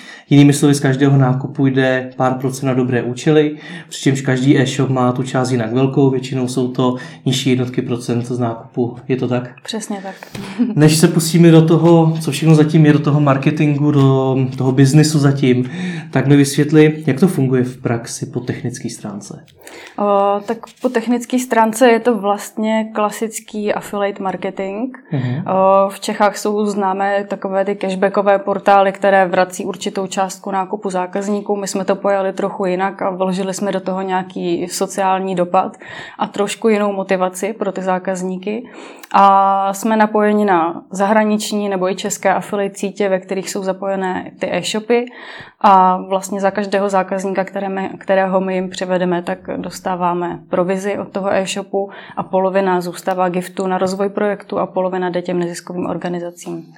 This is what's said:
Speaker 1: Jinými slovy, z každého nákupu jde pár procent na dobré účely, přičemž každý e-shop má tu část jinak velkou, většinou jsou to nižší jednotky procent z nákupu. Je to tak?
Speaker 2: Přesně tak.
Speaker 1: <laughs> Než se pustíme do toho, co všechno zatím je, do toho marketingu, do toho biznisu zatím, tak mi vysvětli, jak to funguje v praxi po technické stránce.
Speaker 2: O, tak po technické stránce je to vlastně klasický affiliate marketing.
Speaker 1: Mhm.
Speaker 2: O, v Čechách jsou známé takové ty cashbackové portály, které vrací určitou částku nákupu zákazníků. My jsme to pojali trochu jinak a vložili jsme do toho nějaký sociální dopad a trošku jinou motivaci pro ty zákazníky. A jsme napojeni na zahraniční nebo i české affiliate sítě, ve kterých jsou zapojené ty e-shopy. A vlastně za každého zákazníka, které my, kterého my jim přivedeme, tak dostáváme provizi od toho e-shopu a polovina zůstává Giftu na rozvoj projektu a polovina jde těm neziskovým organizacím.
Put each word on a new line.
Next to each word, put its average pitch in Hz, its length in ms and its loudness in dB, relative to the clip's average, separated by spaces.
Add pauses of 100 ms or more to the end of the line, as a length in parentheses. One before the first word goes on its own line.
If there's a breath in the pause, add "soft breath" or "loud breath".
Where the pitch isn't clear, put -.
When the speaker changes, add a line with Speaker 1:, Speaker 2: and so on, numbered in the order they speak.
(300 loud breath)
Speaker 1:
Jinými 143 220 8
slovy, 143 220 2
z - 60 0
každého 139 380 2
nákupu 131 480 0
jde 131 500 0
pár 127 180 0
procent 131 320 -4
na 131 80 0
dobré 123 280 0
účely, 151 540 2 (320 loud breath)
přičemž - 320 -2
každý 131 380 2
e-shop 131 320 0
má 127 220 0
tu 127 100 -4
část 127 280 -2
jinak 117 220 -2
velkou, 135 380 4
většinou 127 380 -2
jsou 127 200 -2
to 127 280 0 (300 loud breath)
nižší 131 240 0
jednotky 123 320 0
procent 120 440 -4
z 123 120 -4
nákupu. 120 580 -4 (120)
Je 131 80 0
to 127 120 -2
tak? 123 220 -2 (140)
Speaker 2:
Přesně 208 380 -8
tak. 190 120 -12 (340)
Speaker 1:
<laughs> - 260 -4
Než 156 220 6
se 175 120 4
pustíme 170 420 4
do 160 160 8
toho, 165 540 6
co 147 100 -4
všechno 156 240 4
zatím 151 320 6
je, 147 60 8
do 147 60 4
toho 147 220 2
marketingu, 147 720 2
do 135 460 4 (220)
toho 131 140 0
biznisu 151 460 6
zatím, 131 520 2 (400 loud breath)
tak 135 160 0
mi 143 100 6
vysvětli, 151 680 4
jak 131 140 0
to 190 80 6
funguje 127 360 0
v - 180 -8
praxi 117 440 -6
po - 140 -8
technické - 500 -8
stránce. - 540 -14 (540 loud breath)
Speaker 2:
O, 202 480 2
tak 226 120 -6 (240)
po 254 60 0
technické 240 500 -2
stránce 226 520 2
je 226 100 4
to 226 180 0
vlastně 220 760 -2
klasický 208 800 -4
affiliate 202 480 -4
marketing. 196 760 -6 (160)
Speaker 1:
Mhm. 131 340 -4
Speaker 2:
O, 190 420 4
v 196 120 -12
Čechách 208 360 0
jsou 208 300 -2
známé 196 600 -2
takové 196 360 -4
ty 202 120 -2
cashbackové 196 640 0
portály, 196 540 2
které 190 360 4
vrací 185 380 0
určitou 196 400 -6
částku 190 440 -6
nákupu 190 400 -4
zákazníků. 202 680 -4
My 196 120 -6
jsme 190 160 -4
to 202 120 0
pojali 196 360 0
trochu 196 340 -4
jinak 190 360 -4
a 196 80 -2
vložili 190 440 -2
jsme 196 180 -4
do 185 80 -4
toho 190 220 -4
nějaký 185 640 -4
sociální 190 680 -2
dopad 180 420 0 (420 loud breath)
a 208 80 -4
trošku 202 420 -4
jinou 208 240 2
motivaci 190 600 -2
pro 202 200 -6
ty 185 100 -8
zákazníky. 185 840 -4 (480 loud breath)
A 196 640 4
jsme 220 220 -2
napojeni 208 480 2
na 170 380 0 (100)
zahraniční 208 760 0
nebo 185 220 -2
i 202 40 -4
české 196 400 -2
affiliate 196 440 -4
sítě, 202 300 -2
ve 190 120 0
kterých 190 300 -6
jsou 208 120 -8
zapojené 185 680 -4 (100)
ty - 120 -4
e-shopy. 214 520 -2 (560 loud breath)
A 185 360 6 (120)
vlastně 190 320 -4
za 190 100 2
každého 202 380 -2
zákazníka, 190 560 -2
které 196 240 -8
my, 190 300 -6
kterého 190 420 0
my 190 140 -2
jim 185 160 -4
přivedeme, 180 520 -2
tak 185 160 -6 (180)
dostáváme 175 840 -4 (100)
provizi 190 480 -2
od 202 100 -10
toho 196 260 -4
e-shopu 196 560 -4 (260 loud breath)
a - 60 -6
polovina 190 580 0
zůstává 180 480 -4
Giftu 180 380 -4
na 185 120 -2
rozvoj 190 300 -2
projektu 202 500 -4
a 185 80 0
polovina 185 440 -4
jde 175 120 -2
těm 175 160 -4
neziskovým 175 480 -6
organizacím. 175 760 -8 (160)